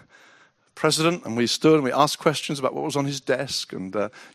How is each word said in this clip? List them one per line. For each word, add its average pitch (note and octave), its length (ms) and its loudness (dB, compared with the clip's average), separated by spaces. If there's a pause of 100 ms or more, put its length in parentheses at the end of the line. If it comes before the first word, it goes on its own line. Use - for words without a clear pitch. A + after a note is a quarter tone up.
(760)
president, D#3+ 480 0
and A2+ 120 -6
we A#2 120 2
stood - 260 4
and D3 100 4
we B2 60 0
asked C#3 300 2
questions D3 400 -2
about B2 140 -2
what C#3 100 -4
was D3+ 120 -4
on C#3 100 0
his C#3 140 -6
desk. - 520 -4
And, F#2 240 -8
uh, G#2 140 -2 (240)